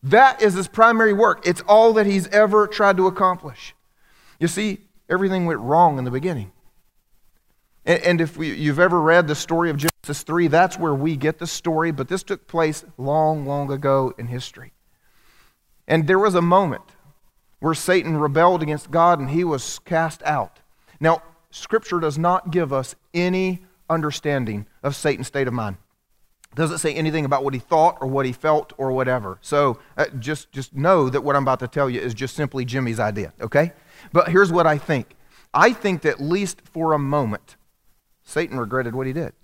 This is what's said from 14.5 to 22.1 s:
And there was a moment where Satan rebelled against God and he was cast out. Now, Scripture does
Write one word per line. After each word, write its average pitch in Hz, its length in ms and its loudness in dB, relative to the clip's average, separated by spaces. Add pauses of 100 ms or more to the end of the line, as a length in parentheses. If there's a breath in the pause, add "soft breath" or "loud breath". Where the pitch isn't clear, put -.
And 156 200 0
there 190 120 4
was 202 160 2
a 175 80 2
moment 170 400 2 (760)
where 156 140 -2
Satan 165 420 0
rebelled 160 460 2
against 151 280 -6
God 170 300 4
and 131 100 -6
he 170 140 0
was 147 360 -6
cast 165 420 -4
out. 143 380 -6 (400 soft breath)
Now, 160 220 0 (280)
Scripture - 500 -4
does 151 180 -2